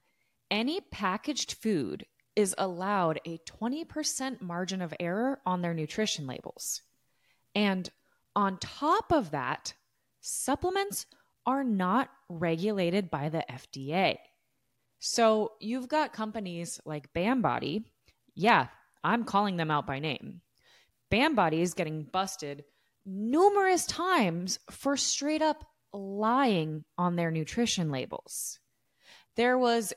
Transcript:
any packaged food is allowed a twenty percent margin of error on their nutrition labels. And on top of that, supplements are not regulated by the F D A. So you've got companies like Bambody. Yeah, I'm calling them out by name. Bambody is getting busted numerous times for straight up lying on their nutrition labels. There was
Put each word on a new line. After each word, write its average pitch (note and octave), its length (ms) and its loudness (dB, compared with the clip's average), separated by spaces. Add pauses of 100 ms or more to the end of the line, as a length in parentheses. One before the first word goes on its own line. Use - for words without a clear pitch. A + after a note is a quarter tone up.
(500)
any B3+ 320 0
packaged - 720 -4
food C#3 500 -2 (320)
is G3 220 2
allowed F#3 640 0
a E3 220 -8
twenty C#4+ 400 -6
percent C4+ 560 -6
margin F3+ 400 -4
of D#3+ 180 -6
error G#3+ 460 -2
on F3+ 160 0
their E3+ 100 0
nutrition D#3+ 540 -2
labels. - 560 -8 (720)
And G3 340 2 (480)
on G3 220 2
top - 520 0
of B3+ 200 4
that, C#3 420 -4 (480)
supplements F#4+ 840 -2 (380)
are C4+ 200 0
not F#3 440 2 (200)
regulated F3 840 0
by D3 200 -2
the D#3 200 -4
F B2+ 220 -14
D C#3 220 -6
A. F3+ 260 2 (800)
So A3 580 2
you've B3 300 -6
got D4+ 240 0
companies G3 720 -6
like D3+ 260 -8
Bambody. F#3 720 0 (520)
Yeah, E3+ 320 4 (340)
I'm A3 220 0
calling G3 320 0
them E3 120 -2
out D3+ 160 0
by C3+ 140 -6
name. D#3 440 -8 (680)
Bambody G3+ 500 4
is F3 140 0
getting D#3 300 -4
busted D3 580 -4 (420)
numerous E4+ 800 4
times F#3+ 760 0 (100)
for C#4 260 -2
straight D4+ 460 0
up D4+ 220 0 (280)
lying G3 920 2 (120)
on F3 200 2
their E3+ 160 2
nutrition E3 580 0
labels. - 680 -6 (760)
There B3 240 4
was A#3 380 2